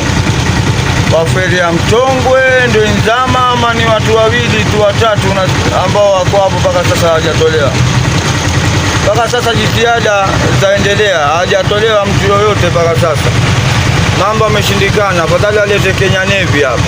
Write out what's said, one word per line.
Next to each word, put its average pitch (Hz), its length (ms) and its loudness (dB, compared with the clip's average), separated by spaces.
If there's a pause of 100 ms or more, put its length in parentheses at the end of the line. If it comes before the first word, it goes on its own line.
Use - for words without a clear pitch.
(1160)
wa 165 80 0
feri 180 320 0
ya 175 140 0
Mtongwe, 254 720 2 (280)
ndio 214 160 2
Inzama, 247 640 0
ama 240 240 0
ni 226 120 -2
watu 220 300 0
wawili 220 560 0
tu 214 100 0
watatu 208 460 0
na-, 185 580 0
ambao 196 280 2
wako 185 240 0
hapo 185 220 0
mpaka 175 300 0
sasa 170 180 0
hawajatolewa. 160 640 0 (1300)
Mpaka 226 240 0
sasa 233 260 -2
jitihada 214 680 0 (360)
zaendelea, 196 580 0
hajatolewa 190 840 0
mtu 202 260 0
yoyote 202 360 2
mpaka 170 280 0
sasa. 160 340 0 (920)
Mambo 214 260 0
yameshindikana, 196 800 0
afadhali 208 360 0
alete 202 340 0
Kenya 190 320 0
Navy 185 380 0
hapa. 123 240 -2